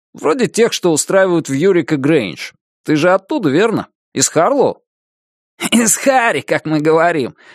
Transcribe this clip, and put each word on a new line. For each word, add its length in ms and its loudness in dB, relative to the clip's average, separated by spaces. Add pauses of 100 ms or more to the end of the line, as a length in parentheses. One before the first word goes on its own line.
(120)
вроде 360 -2
тех, 260 0
что 180 0
устраивают 580 0
в 40 -4
Юрика 440 0
Грэндж. 560 -2 (300)
Ты 120 0
же 180 2
оттуда, 360 -2
верно? 400 0 (260)
Из 120 0
Харлоу?» 540 0 (920)
«Из 240 2
Харри, 460 0
как 240 -4
мы 140 -2
говорим», 560 0 (200)